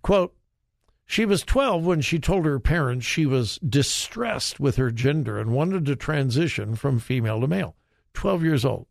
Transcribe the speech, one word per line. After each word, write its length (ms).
Quote, 320
"She 180
was 180
twelve 420
when 160
she 180
told 280
her 120
parents 480
she 200
was 320
distressed 1000
with 180
her 140
gender 480
and 140
wanted 340
to 100
transition 800
from 240
female 420
to 60
male." 300
Twelve 280
years 220
old. 260